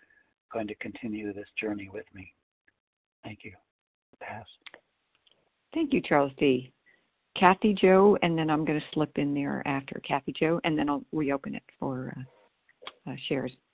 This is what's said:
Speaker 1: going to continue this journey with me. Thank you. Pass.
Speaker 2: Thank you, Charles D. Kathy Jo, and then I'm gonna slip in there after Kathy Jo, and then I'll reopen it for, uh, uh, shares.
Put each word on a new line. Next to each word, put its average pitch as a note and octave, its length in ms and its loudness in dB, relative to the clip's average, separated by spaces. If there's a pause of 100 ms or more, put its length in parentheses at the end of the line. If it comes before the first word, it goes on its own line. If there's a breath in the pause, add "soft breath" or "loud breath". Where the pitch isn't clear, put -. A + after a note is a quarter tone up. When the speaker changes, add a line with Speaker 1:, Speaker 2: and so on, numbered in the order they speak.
(520)
Speaker 1:
going A2+ 140 -6
to G#2 100 -8
continue G#2+ 560 -10
this G2+ 160 -14 (120)
journey G#2 320 -6
with G#2+ 220 -12
me. F#2 180 -18 (920)
Thank G#2+ 200 -14
you. G#2 80 -16 (680)
Pass. A2+ 260 -14 (1300)
Speaker 2:
Thank D#4 180 0
you, G#3+ 80 4
Charles C#3+ 380 2
D. B2+ 340 2 (640)
Kathy G3 360 6
Jo, F#3+ 480 8
and E3+ 140 2
then D#3 140 0
I'm D#3 140 2
gonna D#3 160 0 (120)
slip D3+ 240 -2
in C#3+ 160 0
there C#3 340 -2
after C#3 400 -6
Kathy C#3+ 260 -4
Jo, D#3+ 320 0
and D#3+ 120 0
then D3+ 120 0
I'll C#3+ 240 -2
reopen C#3 420 -2
it - 80 -10 (160)
for, C3 340 -6 (920)
uh, C#3 40 -10
uh, C3 60 -10 (120)
shares. B2+ 280 -4 (180)